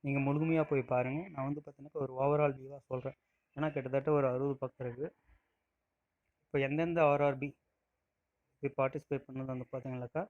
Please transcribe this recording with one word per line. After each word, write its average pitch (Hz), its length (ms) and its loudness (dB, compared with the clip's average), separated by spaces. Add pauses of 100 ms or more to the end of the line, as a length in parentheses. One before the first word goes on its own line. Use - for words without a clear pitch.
நீங்க 139 220 0
முழுமையா 156 440 2
போய் 135 120 2 (100)
பாருங்க. 127 280 0 (120)
நான் 135 160 -4
வந்து 147 160 -6
பாத்தீங்கன்னாக்கா, 143 400 -10
ஒரு 131 80 -8 (120)
overall 147 340 4
வியூவா 135 200 -14 (120)
சொல்றேன். 127 260 -6 (400)
ஏன்னா, 151 180 0
கிட்டத்தட்ட 135 420 0
ஒரு 139 160 4
அறுபது 135 280 0
பக்கம் 127 240 -8
இருக்கு. 123 220 -6 (1400)
இப்போ 147 220 -2
எந்தெந்த 165 320 0 (120)
ஆர் 143 160 4
ஆர் 139 140 0
பி 143 80 -4 (1120)
இது 139 60 -2 (100)
பார்ட்டிசிபேட் 135 480 -2
பண்ணது 131 260 -6
வந்து 127 200 -8
பாத்தீங்கன்னாக்கா 131 560 -6